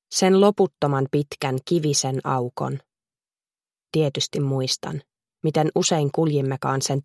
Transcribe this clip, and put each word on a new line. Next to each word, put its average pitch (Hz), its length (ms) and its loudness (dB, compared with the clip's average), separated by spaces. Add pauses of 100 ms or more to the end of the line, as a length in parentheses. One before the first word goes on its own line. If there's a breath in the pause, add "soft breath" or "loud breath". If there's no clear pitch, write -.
(120)
Sen 190 300 4
loputtoman 147 720 2
pitkän 143 540 -2
kivisen 147 580 0
aukon. 135 560 -4 (1120)
Tietysti 147 480 -2
muistan, 135 640 -4 (420)
miten 156 320 2
usein 156 360 0
kuljimmekaan 135 680 0
sen 139 240 -2